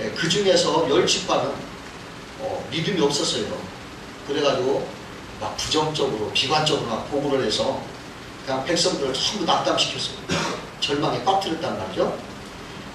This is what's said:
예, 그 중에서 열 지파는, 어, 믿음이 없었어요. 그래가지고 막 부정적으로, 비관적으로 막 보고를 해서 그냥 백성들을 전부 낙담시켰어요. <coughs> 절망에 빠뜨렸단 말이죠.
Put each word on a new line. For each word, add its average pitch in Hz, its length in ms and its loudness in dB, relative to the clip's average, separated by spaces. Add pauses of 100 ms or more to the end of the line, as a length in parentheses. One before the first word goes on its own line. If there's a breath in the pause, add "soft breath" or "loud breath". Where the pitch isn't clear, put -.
예, 110 120 -2
그 - 160 -2
중에서 185 600 4
열 165 180 6
지파는, - 460 2 (880)
어, - 320 -4
믿음이 165 320 0
없었어요. 143 440 2 (800)
그래가지고 139 640 2 (500)
막 107 200 -4
부정적으로, 131 760 0
비관적으로 131 560 2
막 107 220 -4
보고를 135 340 2
해서 - 380 0 (640)
그냥 135 180 0
백성들을 165 480 2
전부 - 320 0
낙담시켰어요. - 720 2 (120)
<coughs> - 520 -2
절망에 135 440 2
빠뜨렸단 156 540 2
말이죠. - 400 0 (760)